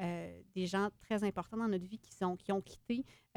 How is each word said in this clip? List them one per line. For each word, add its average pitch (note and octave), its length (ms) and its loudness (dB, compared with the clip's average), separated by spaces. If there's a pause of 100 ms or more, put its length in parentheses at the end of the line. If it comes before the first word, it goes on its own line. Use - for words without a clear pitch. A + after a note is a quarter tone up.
euh, F3 400 -4 (140)
des F#3 100 2
gens G3 240 2 (120)
très G#3+ 240 2
importants F#3+ 320 -2
dans A3+ 100 2
notre F#3 180 2
vie G3+ 140 -10
qui - 140 -20
sont, F3+ 240 0
qui - 160 -4
ont G3 80 2
quitté, - 440 -4 (320)